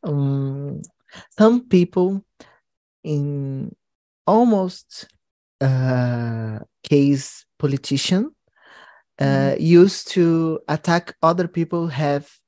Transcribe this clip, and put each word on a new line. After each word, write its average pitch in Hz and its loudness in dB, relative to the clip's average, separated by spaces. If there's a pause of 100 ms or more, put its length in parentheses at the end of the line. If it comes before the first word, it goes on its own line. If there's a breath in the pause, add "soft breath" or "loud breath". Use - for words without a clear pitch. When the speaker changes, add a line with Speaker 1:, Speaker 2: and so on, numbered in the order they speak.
Speaker 1:
Um, 139 -4 (560 loud breath)
some 233 4
people 185 0 (800 soft breath)
in 143 -6 (500)
almost, 202 0 (540)
uh, 123 -2 (240)
case 139 0 (140)
politician, 143 -2 (880 soft breath)
uh, 139 0
Speaker 2:
Mm-hmm. 139 0
Speaker 1:
used 175 6
to 165 0
attack 170 -2
other 170 2
people 170 -4
have 143 -4 (180)